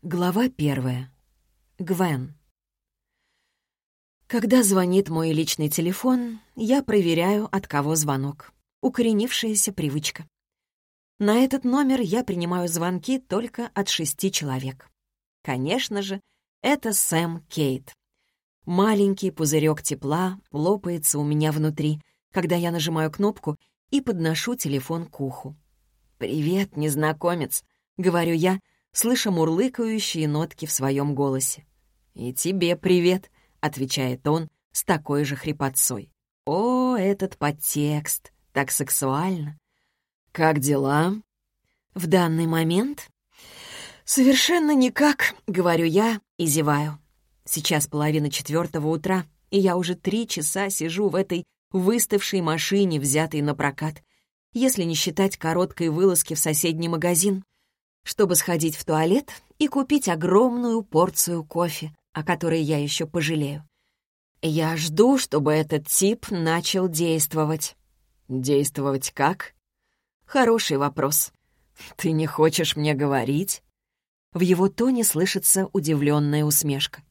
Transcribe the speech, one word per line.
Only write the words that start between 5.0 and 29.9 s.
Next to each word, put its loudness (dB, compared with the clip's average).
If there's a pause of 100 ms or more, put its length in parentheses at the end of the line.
мой 0
личный 0
телефон, 0 (160)
я 2
проверяю, 2
от -4
кого -2
звонок. -2 (260)
Укоренившаяся 0
привычка. -4 (920)
На 4
этот -2
номер 2
я 0
принимаю -2
звонки -2
только -6
от -2
шести -2
человек. -6 (540)
Конечно -2
же, -8 (400)
это 0
Сэм -2
Кейт. -2 (720)
Маленький 2
пузырёк 0
тепла -4 (120)
лопается -2
у -2
меня 2
внутри, -2 (320)
когда 0
я 0
нажимаю -2
кнопку -4 (320)
и 2
подношу -2
телефон -4
к -16
уху. -10 (640)
«Привет, -2
незнакомец», — -2 (360)
говорю 2
я, 2 (400)
слыша 0
мурлыкающие 0